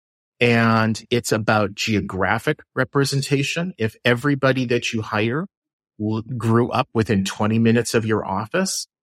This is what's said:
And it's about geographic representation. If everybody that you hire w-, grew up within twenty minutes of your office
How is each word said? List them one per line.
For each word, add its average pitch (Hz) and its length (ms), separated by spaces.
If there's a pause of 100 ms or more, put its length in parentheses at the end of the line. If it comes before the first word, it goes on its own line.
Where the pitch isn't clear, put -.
(400)
And 113 720
it's 120 220
about 110 420
geographic 101 840 (160)
representation. 139 1000
If 110 280
everybody 127 600
that 120 260
you 110 100
hire 113 440 (520)
w-, 107 240
grew 113 480
up 117 240
within 104 300
twenty 107 340
minutes 117 340
of 110 140
your 107 180
office 113 600 (160)